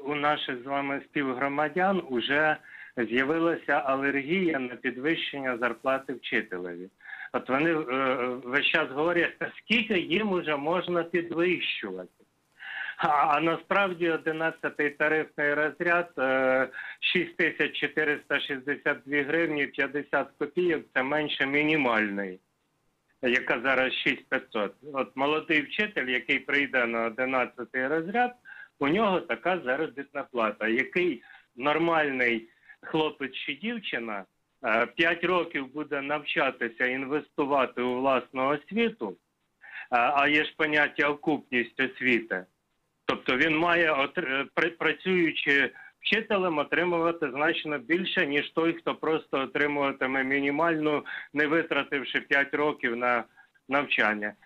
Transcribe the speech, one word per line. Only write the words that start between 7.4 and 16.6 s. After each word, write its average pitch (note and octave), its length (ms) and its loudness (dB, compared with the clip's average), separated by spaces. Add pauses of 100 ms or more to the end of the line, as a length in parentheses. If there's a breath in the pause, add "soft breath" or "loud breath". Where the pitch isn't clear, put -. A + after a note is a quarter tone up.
вони, D3 220 2
е, E3 40 2 (680)
весь C3+ 220 0
час D#3 240 2
говорять: D#3+ 480 0
«Та D#3 200 -8
скільки A3 400 0
їм F#3 340 0
уже D3+ 240 0
можна E3+ 460 0
підвищувати?» D#3+ 1200 -4 (720 loud breath)
А, F3 120 2
а D3 320 4
насправді E3+ 680 2
одинадцятий D#3 800 -2
тарифний D3+ 640 0
розряд, E3+ 640 0
е, C3 500 2 (320 loud breath)